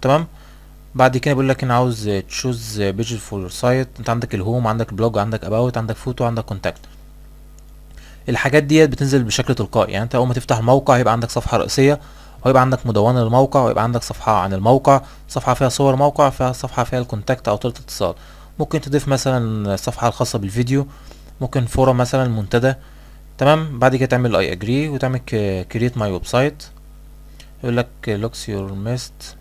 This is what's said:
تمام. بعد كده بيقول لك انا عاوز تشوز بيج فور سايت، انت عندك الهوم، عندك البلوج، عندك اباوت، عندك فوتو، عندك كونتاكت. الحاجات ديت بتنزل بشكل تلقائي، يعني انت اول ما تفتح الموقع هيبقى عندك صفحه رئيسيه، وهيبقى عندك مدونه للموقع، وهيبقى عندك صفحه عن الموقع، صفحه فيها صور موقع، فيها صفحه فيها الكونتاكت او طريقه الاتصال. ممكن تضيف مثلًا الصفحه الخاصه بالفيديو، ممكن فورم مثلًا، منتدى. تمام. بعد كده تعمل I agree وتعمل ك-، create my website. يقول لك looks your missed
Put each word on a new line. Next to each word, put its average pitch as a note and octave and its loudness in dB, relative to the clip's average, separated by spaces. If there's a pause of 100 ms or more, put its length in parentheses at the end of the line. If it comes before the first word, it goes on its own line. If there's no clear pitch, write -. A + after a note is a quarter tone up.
تمام. D3 2 (680)
بعد B2+ 4
كده C#3+ 2
بيقول C3+ 0
لك C3 0
انا B2+ 0
عاوز A#2 0
تشوز A2 -4
بيج G#2 -2
فور G2 -8
سايت، B2+ 0 (120)
انت A#2 -8
عندك A#2 -2
الهوم، A2+ 0
عندك A2 -2
البلوج، A2 0
عندك G#2+ -2
اباوت، A#2 0
عندك A2+ -4
فوتو، B2 -6
عندك A2+ -2
كونتاكت. - -6 (1500)
الحاجات C3+ 2
ديت D#3 6
بتنزل C3+ 2
بشكل A#2 0
تلقائي، - 0
يعني G2 -2
انت A#2 -4
اول B2 2
ما B2 0
تفتح B2 -2
الموقع B2+ 4
هيبقى A2+ 2
عندك A2+ -2
صفحه - -2
رئيسيه، C#3 2 (440)
وهيبقى C3 4
عندك C3 0
مدونه A#2 2
للموقع، C3 4
وهيبقى A#2 2
عندك A#2 -2
صفحه - -2
عن F#2+ 0
الموقع، C3+ 4 (280)
صفحه B2+ -2
فيها B2+ 2
صور C3+ 2
موقع، C#3+ 4
فيها B2+ -2
صفحه B2+ -4
فيها B2+ -4
الكونتاكت B2 -4
او G#2 2
طريقه A#2 -6
الاتصال. - -4 (440)
ممكن D3+ -2
تضيف C#3 -2
مثلًا A#2 -2
الصفحه A2+ -4
الخاصه A#2+ -2
بالفيديو، A#2+ -2 (540)
ممكن B2+ -2
فورم C3 2
مثلًا، B2+ 0
منتدى. A#2 0 (640)
تمام. D3+ 2
بعد B2+ 4
كده C3 2
تعمل B2 2
I F2+ 0
agree C3+ -2
وتعمل C3 -2
ك-، G2 -4
create A#2+ -2
my G2+ -2
website. C#3+ -2 (1000)
يقول A#2+ -2
لك A#2+ -2 (180)
looks A2 -6
your G2 -6 (160)
missed - -8 (160)